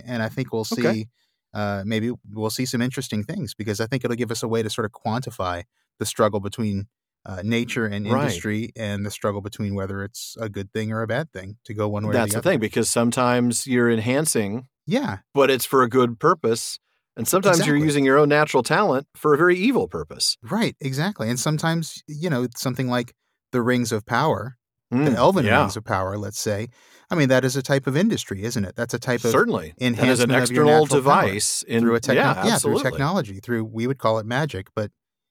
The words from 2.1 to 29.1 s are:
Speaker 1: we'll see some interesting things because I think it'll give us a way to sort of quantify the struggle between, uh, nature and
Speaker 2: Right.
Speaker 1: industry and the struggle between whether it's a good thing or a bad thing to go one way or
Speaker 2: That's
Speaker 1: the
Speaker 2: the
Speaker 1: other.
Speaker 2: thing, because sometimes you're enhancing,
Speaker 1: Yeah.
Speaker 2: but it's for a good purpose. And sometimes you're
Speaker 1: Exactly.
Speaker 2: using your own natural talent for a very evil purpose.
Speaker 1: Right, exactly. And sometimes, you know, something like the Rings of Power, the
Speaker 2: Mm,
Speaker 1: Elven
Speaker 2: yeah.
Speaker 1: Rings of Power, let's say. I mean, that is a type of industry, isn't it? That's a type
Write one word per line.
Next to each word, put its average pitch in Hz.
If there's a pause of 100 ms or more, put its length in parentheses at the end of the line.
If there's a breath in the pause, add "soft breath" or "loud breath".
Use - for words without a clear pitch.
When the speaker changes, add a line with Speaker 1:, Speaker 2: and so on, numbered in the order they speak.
Speaker 1:
we'll 110
see 127
some 127
interesting 123
things 160
because 104
I 113
think 127
it'll 120
give 117
us 113
a 123
way 113
to 107
sort 110
of 107
quantify 101 (360)
the 110
struggle 107
between, 101 (380)
uh, 95
nature 117
and 104
Speaker 2:
Right. 131
Speaker 1:
industry 107
and 101
the 101
struggle 101
between 101
whether 98
it's -
a 113
good 101
thing 110
or 110
a 113
bad 131
thing 95
to 110
go 104
one 104
way 107
or -
Speaker 2:
That's 110
Speaker 1:
the 104
Speaker 2:
the 117
Speaker 1:
other. 165
Speaker 2:
thing, 151
because 110
sometimes 123
you're 123
enhancing, 120 (200)
Speaker 1:
Yeah. 185 (140)
Speaker 2:
but 135
it's 127
for 131
a 120
good 120
purpose. 151 (380)
And 113
sometimes 185
you're 151
Speaker 1:
Exactly. 147
Speaker 2:
using 143
your 135
own 147
natural 147
talent 151 (100)
for 151
a 139
very 175
evil 185
purpose. -
Speaker 1:
Right, 151
exactly. 143
And 120
sometimes, 160
you 151
know, 127
something 131
like 123 (380)
the 123
Rings 120
of 107
Power, 120 (320)
the 120
Speaker 2:
Mm, 139
Speaker 1:
Elven 151
Speaker 2:
yeah. 113
Speaker 1:
Rings 98
of 110
Power, 95
let's 101
say. 107 (400 soft breath)
I 190
mean, 147
that 131
is 127
a 135
type 139
of 131
industry, 156
isn't 117
it? 92
That's 117
a 120
type 120